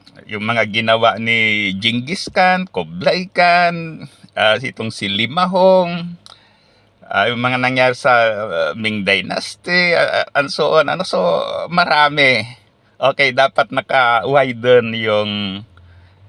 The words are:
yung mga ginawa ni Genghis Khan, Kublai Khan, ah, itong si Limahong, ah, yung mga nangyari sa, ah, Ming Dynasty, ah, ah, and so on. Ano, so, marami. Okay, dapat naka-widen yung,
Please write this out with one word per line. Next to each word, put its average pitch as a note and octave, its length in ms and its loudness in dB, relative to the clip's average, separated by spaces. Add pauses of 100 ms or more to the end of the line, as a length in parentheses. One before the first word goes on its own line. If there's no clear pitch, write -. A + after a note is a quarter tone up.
(240)
yung G#2+ 240 -8
mga A2+ 220 0
ginawa A2+ 500 2
ni G#2+ 560 0
Genghis A#2+ 560 -2
Khan, F#3 320 2
Kublai F3+ 640 -4
Khan, E3+ 800 0 (240)
ah, G#2+ 240 2
itong A2+ 320 -8
si G2+ 240 -8
Limahong, F3 1040 0 (920)
ah, G2 240 2
yung A#2 80 -4
mga B2+ 160 0
nangyari B2+ 400 2
sa, C3 160 2
ah, G#2 640 0
Ming G#2+ 280 -4
Dynasty, E3 920 -2
ah, - 320 0
ah, - 120 -2
and C#3 120 -6
so D#3 240 0
on. C#3+ 160 2
Ano, F3 160 -4
so, F#3+ 120 -2 (520)
marami. D3 720 2 (560)
Okay, C3+ 320 0
dapat C3+ 400 0
naka-widen B2 1200 2
yung, G#2 720 -2 (640)